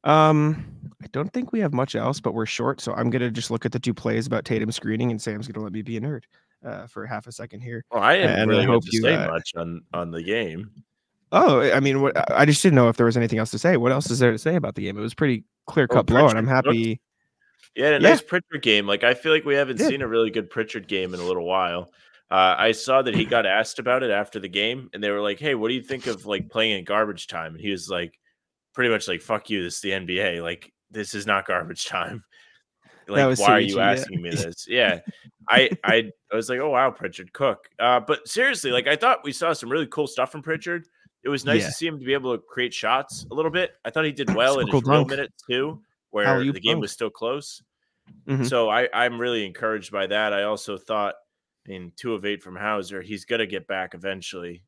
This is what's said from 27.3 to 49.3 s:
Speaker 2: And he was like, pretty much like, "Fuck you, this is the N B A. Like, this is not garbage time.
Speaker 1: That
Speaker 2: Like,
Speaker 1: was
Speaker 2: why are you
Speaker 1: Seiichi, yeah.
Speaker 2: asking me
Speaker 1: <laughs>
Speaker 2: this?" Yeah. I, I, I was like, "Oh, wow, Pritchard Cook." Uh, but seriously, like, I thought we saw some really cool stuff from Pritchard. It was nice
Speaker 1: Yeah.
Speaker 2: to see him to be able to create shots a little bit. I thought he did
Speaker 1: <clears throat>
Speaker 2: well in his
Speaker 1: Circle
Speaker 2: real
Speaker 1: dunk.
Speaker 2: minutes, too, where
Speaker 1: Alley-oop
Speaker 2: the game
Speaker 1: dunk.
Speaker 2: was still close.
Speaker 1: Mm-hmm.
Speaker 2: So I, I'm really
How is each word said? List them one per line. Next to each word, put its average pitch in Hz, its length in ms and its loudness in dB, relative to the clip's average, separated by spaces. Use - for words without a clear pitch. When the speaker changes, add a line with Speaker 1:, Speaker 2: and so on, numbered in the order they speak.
Speaker 2:
And 80 60 -18
he 101 100 -6
was 90 200 -6
like, 87 300 -6
pretty 123 180 0
much 107 180 -2
like, 87 120 -6
"Fuck - 300 -6
you, 98 140 -2
this 85 120 -8
is - 40 -10
the 95 120 -6
N 95 140 -6
B 90 140 -4
A. 87 200 -2
Like, 85 320 -10
this 107 220 -10
is 101 120 -8
not 98 200 0
garbage 85 400 -4
time. 92 380 -6
Speaker 1:
That 98 60 -8
Speaker 2:
Like, 139 120 4
Speaker 1:
was 127 140 2
Speaker 2:
why 101 120 6
are 104 80 6
you 98 140 0
Speaker 1:
Seiichi, - 40 0
yeah. 95 40 2
Speaker 2:
asking 98 400 0
me 85 80 -8
Speaker 1:
<laughs> 82 40 -6
Speaker 2:
this?" - 340 -6
Yeah. 98 320 2
I, 127 220 6
I, 110 260 2
I 107 40 -2
was 113 120 -2
like, 127 120 -4
"Oh, 147 100 -2
wow, 127 220 2
Pritchard 90 400 -14
Cook." 131 360 -4
Uh, 120 200 4
but 147 280 -4
seriously, 233 420 0
like, 123 160 0
I 147 100 2
thought 240 280 0
we 143 80 -6
saw 165 200 -2
some 120 180 -6
really 147 180 -2
cool 147 180 -4
stuff 131 260 -4
from 151 100 -14
Pritchard. 160 440 -8
It 135 60 -4
was 131 140 -4
nice 139 180 2
Speaker 1:
Yeah. - 40 -4
Speaker 2:
to - 60 -6
see 165 160 -6
him 156 100 -8
to 127 80 -14
be 135 80 2
able 127 220 -2
to 113 120 -10
create 123 240 -4
shots - 580 -2
a 120 40 -12
little 156 160 -2
bit. 180 220 -4
I 117 60 -6
thought 156 140 -2
he 147 80 -2
did 131 160 -6
Speaker 1:
<clears throat> 95 40 -2
Speaker 2:
well 131 280 2
in 107 80 -2
his 143 80 -2
Speaker 1:
Circle 127 140 -2
Speaker 2:
real 151 100 6
Speaker 1:
dunk. 135 100 -2
Speaker 2:
minutes, 139 400 -8
too, 135 320 -4
where 104 160 0
Speaker 1:
Alley-oop 131 280 0
Speaker 2:
the 95 60 -10
game 113 140 2
Speaker 1:
dunk. 151 80 -2
Speaker 2:
was 101 100 -6
still 110 180 -6
close. 135 500 -8
Speaker 1:
Mm-hmm. 135 160 -2
Speaker 2:
So 120 260 2
I, 123 240 2
I'm 120 260 0
really 120 240 -2